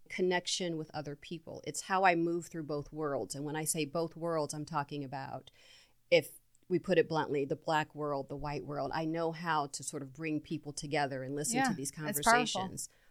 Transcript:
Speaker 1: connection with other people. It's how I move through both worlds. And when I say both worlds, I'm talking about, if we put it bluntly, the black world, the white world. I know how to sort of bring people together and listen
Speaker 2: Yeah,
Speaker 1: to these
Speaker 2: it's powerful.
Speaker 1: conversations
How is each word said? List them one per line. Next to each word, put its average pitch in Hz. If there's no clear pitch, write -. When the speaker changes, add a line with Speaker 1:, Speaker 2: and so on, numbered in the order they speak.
Speaker 1:
connection 180
with 156
other 151
people. -
It's -
how 190
I 180
move 170
through 165
both 143
worlds. 143
And 139
when 147
I 156
say 156
both 165
worlds, 160
I'm 151
talking 143
about, 131
if 170
we 180
put 180
it 160
bluntly, 147
the 147
black 151
world, 147
the 143
white 147
world. 143
I 160
know 165
how 156
to -
sort 143
of 135
bring 156
people 147
together 139
and 135
listen 147
Speaker 2:
Yeah, 262
Speaker 1:
to 220
these 143
Speaker 2:
it's -
powerful. 151
Speaker 1:
conversations 220